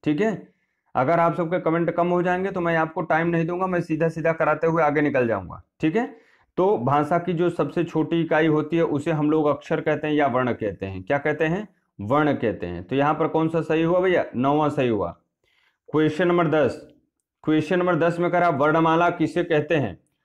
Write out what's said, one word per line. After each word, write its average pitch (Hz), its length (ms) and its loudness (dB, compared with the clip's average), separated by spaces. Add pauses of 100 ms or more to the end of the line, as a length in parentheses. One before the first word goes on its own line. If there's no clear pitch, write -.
ठीक 151 160 0
है, 220 100 2 (640)
अगर 151 260 2
आप 165 160 2
सबके 175 240 -2
कमेंट 170 300 0
कम 170 180 0
हो 175 140 0
जाएंगे 180 280 -2
तो 190 100 -6
मैं 170 160 0
आपको 160 260 -2
टाइम 165 260 0
नहीं 165 180 0
दूंगा, 180 200 -4
मैं 180 160 0
सीधा 165 280 -2
सीधा 160 240 0
कराते 151 320 0
हुए 165 160 2
आगे 151 200 2
निकल 135 260 2
जाऊंगा। 90 340 -6 (180)
ठीक 156 160 0
है, 247 100 -2 (520)
तो 196 200 2
भाषा 147 400 2
की 175 140 -4
जो 170 180 0
सबसे 165 340 -2
छोटी 160 360 -2
इकाई 160 280 2
होती 151 280 0
है 165 80 2
उसे 151 280 -2
हम 151 180 0
लोग 156 180 2
अक्षर 147 320 -2
कहते 156 260 -2
हैं 151 80 0
या 147 140 2
वर्ण 123 260 0
कहते 98 320 -6
हैं। 95 160 -8
क्या 139 160 0
कहते 151 280 -2
हैं? 190 200 -2 (320)
वर्ण 143 360 2
कहते 95 320 -4
हैं। 87 180 -8
तो 131 120 -4
यहाँ 143 180 2
पर 151 140 -2
कौन 160 200 0
सा 160 140 -2
सही 160 200 0
हुआ 175 180 2
भैया? 180 240 2 (120)
नौवां 143 340 2
सही 143 180 0
हुआ। 98 220 -2 (800)
क्वेश्चन 156 400 2
नंबर 175 220 2
दस, 143 300 0 (640)
क्वेश्चन 156 340 2
नंबर 180 200 2
दस 165 200 0
में 175 120 0
कह 175 80 0
रहा 175 180 4
वर्णमाला 160 560 2
किसे 165 320 -2
कहते 151 320 0
हैं? 110 220 -2 (260)